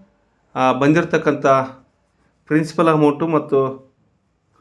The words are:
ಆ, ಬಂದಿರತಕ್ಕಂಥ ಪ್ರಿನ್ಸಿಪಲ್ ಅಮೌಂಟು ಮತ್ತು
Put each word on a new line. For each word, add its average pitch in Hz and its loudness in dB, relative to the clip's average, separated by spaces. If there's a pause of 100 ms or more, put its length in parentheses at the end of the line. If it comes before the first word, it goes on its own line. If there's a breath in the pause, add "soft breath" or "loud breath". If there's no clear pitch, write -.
(560)
ಆ, 131 2
ಬಂದಿರತಕ್ಕಂಥ 151 0 (1000)
ಪ್ರಿನ್ಸಿಪಲ್ 160 -2
ಅಮೌಂಟು 151 2
ಮತ್ತು 139 -2 (920 loud breath)